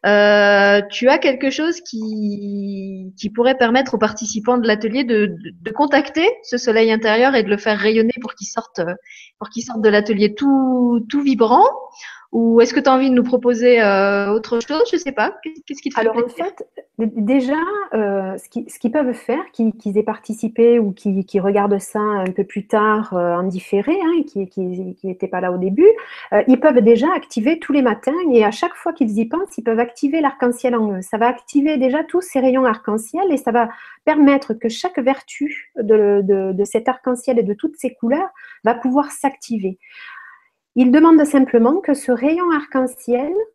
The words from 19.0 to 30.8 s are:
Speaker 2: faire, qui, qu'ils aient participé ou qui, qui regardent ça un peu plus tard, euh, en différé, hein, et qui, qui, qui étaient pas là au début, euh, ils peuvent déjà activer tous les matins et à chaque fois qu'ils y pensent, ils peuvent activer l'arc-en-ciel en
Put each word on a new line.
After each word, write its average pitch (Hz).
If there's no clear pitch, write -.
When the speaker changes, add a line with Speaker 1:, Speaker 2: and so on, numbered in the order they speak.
Speaker 2:
faire, 240
qui, 226
qu'ils 202
aient 214
participé 226
ou 208
qui, 196
qui 196
regardent 202
ça 208
un 208
peu 185
plus 196
tard, 214
euh, 175
en 180
différé, 196
hein, 359
et 285
qui, 196
qui, 185
qui 190
étaient 185
pas 185
là 180
au 180
début, 196
euh, 208
ils 254
peuvent 254
déjà 233
activer 254
tous -
les 285
matins 233
et 220
à 208
chaque 339
fois -
qu'ils 220
y 226
pensent, 349
ils 226
peuvent 226
activer 285
l'arc-en-ciel 247
en 220